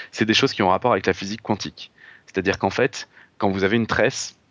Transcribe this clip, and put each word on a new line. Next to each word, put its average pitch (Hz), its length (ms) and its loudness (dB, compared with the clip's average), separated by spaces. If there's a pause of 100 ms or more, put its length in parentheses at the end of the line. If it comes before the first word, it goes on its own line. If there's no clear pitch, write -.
(120)
c'est - 120 -2
des 110 100 4
choses 135 180 2
qui - 100 -2
ont 95 60 4
rapport 95 240 2
avec 95 140 0
la 92 80 2
physique 101 280 -8
quantique. - 480 -6 (360)
C'est-à-dire 95 340 -2
qu'en 98 100 2
fait, - 380 -2 (300)
quand 104 120 0
vous 95 140 0
avez 101 120 2
une 113 120 0
tresse, - 480 -2 (140)